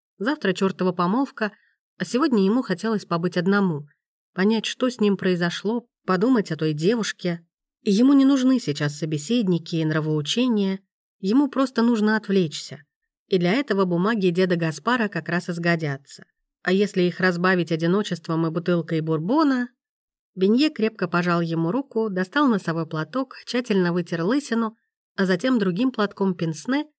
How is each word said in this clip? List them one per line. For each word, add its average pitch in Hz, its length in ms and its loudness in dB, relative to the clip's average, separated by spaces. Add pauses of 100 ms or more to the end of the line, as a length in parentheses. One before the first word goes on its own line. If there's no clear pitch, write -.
(180)
Завтра 220 340 -2
чертова 185 380 0
помолвка — 196 640 -2 (460)
а 180 60 -6
сегодня 240 400 2
ему 226 180 2
хотелось 214 420 -4
побыть 175 320 -4
одному, 180 500 0 (480)
понять, 214 320 0
что - 240 -2
с - 80 -6
ним 208 180 2
произошло, 185 680 -2 (180)
подумать 196 460 2
о 156 60 -4
той 156 160 0
девушке. 175 720 -2 (360)
И 208 100 2
ему 254 200 6
не 269 120 6
нужны 262 340 4
сейчас 147 380 -2
собеседники 170 800 -2
и 160 80 0
нравоучения, 175 960 0 (400)
ему 262 280 2
просто 254 340 0
нужно 220 340 2
отвлечься. 190 640 -2 (460)
И 190 100 0
для 175 140 2
этого 208 320 0
бумаги 185 460 2
деда 180 260 2
Гаспара 208 520 -2
как 165 200 -8
раз 170 200 -4
и 180 40 -6
сгодятся. 165 720 -4 (380)
А 180 100 0
если 196 300 2
их 175 180 0
разбавить 180 500 2
одиночеством 170 760 0
и 160 40 -2
бутылкой 170 500 -2
бурбона? 240 680 0 (680)
Бенье 233 360 2
крепко 220 380 -2
пожал 175 340 0
ему 165 280 0
руку, 226 380 -2
достал 190 400 0
носовой 165 380 0
платок, 160 580 -6
тщательно 196 480 0
вытер 175 300 -2
лысину, 226 540 -2 (380)
а 196 120 0
затем 220 320 2
другим 202 340 0
платком 202 420 -2
пенсне 247 520 -2 (120)